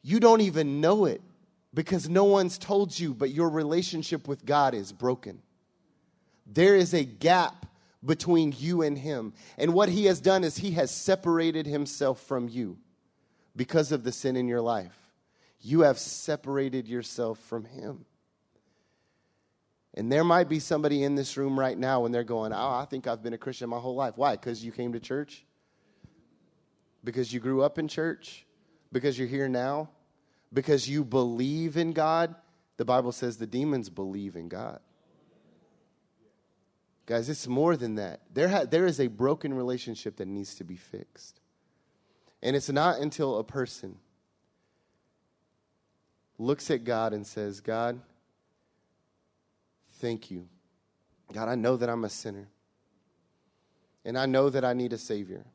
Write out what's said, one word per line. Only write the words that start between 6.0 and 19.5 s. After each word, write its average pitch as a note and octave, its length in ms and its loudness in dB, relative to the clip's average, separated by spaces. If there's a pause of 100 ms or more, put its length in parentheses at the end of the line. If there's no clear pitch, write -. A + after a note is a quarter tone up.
There F3 320 6
is F3+ 160 4
a D#3+ 120 2
gap D#3 600 2 (400)
between D#3+ 480 2
you D#3+ 300 -2
and C#3+ 160 0
him. C3 340 -6 (240)
And E3 160 2
what G3 160 6
he G3 160 0
has F3+ 160 4
done F#3 240 4
is D#3 140 -4
he F#3+ 140 -4
has - 180 0
separated E3 760 0
himself C#3+ 540 -2
from B2 300 -4
you A2+ 260 -6 (800)
because D3 360 0
of B2 120 -2
the B2+ 80 -2
sin C3 240 -2
in B2 100 0
your A#2+ 140 0
life. A2 500 -4 (500)
You C#3+ 200 2
have C#3 180 8
separated C3+ 880 -4
yourself A#2 520 -6
from A2+ 260 -10
him. B2+ 400 -14 (1900)